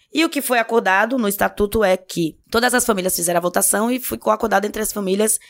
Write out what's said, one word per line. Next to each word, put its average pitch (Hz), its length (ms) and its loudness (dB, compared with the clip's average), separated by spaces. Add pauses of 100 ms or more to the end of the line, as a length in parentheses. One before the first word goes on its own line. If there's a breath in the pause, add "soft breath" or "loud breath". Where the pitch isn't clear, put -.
(140)
E 311 100 2
o 330 60 2
que 294 120 -4
foi 247 180 0
acordado 226 580 2
no 226 100 0
estatuto 202 560 0
é 185 140 4
que 170 400 -6 (140)
todas 233 220 2
as 247 120 2
famílias 185 300 0
fizeram 175 240 0
a - 20 -2
votação 196 500 0
e 254 80 -2
ficou 226 320 -4
acordado 208 340 0
entre 208 160 -4
as 214 120 -4
famílias 202 460 0 (100)